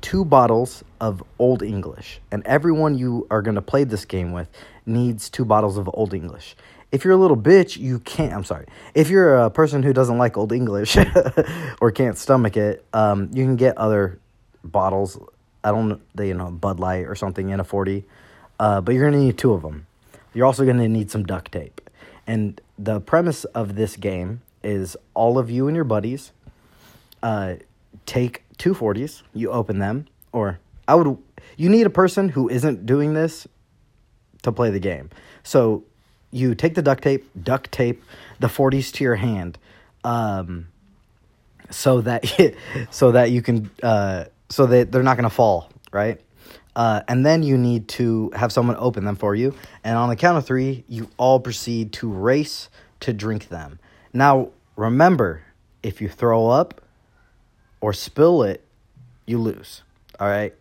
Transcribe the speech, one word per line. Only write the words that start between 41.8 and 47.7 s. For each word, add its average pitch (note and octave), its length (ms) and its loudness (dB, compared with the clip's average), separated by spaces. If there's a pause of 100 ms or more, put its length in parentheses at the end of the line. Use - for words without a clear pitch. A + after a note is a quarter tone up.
that, A#2+ 220 -4 (460)
<laughs> A#2 200 -10
so B2+ 220 4
that A#2+ 180 6
you B2 120 0
can, A2 280 -2 (120)
uh, G2+ 420 0 (240)
so C#3 180 2
that A#2+ 260 4
they're B2+ 100 2
not B2+ 140 2
gonna A#2+ 140 -2
fall, G#2 400 2 (220)
right? G#2 280 -2 (560)
Uh, A2+ 320 2
and B2+ 180 2
then D#3+ 160 4
you C3+ 160 2
need A#2+ 300 0